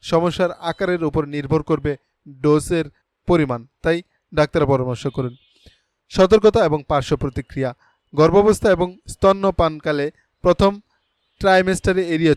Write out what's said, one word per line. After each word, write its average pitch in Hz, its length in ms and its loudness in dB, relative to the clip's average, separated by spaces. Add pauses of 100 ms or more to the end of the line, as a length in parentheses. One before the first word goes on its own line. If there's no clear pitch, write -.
(100)
সমস্যার 170 400 0 (200)
আকারের 180 380 -4
উপর 151 140 -2 (120)
নির্ভর 147 260 -2 (100)
করবে 147 220 -2 (500)
ডোজের 151 440 0 (420)
পরিমাণ, 143 320 0 (240)
তাই 165 140 0 (340)
ডাক্তারের 151 400 0
পরামর্শ 127 320 -2 (120)
করুন। 123 180 -6 (800)
সতর্কতা 208 560 4
এবং 151 100 -2 (120)
পার্শ্ব 147 320 -2
প্রতিক্রিয়া। 135 480 -6 (440)
গর্ভাবস্থা 190 640 4
এবং 180 120 -2 (240)
স্তন্যপানকালে 165 920 -2 (380)
প্রথম 196 280 2 (680)
ট্রাইমেস্টারে 185 640 2 (120)
এড়িয়ে 160 220 2